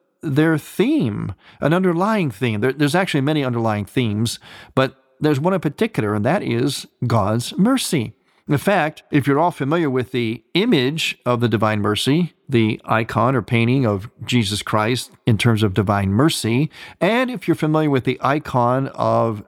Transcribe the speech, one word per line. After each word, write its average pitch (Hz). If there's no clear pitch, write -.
their 156
theme, 120
an 143
underlying 185
theme. 110
There, 131
there's 143
actually 180
many 143
underlying 113
themes, 113
but 131
there's 151
one 180
in 180
particular, 131
and 104
that 160
is 127
God's 113
mercy. 185
In 143
fact, 165
if 143
you're 139
all 170
familiar 151
with 127
the 117
image 160
of 123
the 117
Divine 107
Mercy, 131
the 113
icon 113
or 110
painting 120
of 104
Jesus 104
Christ 113
in 113
terms 110
of 98
divine 101
mercy, 127
and 240
if 233
you're 165
familiar 156
with 131
the 127
icon 131
of 113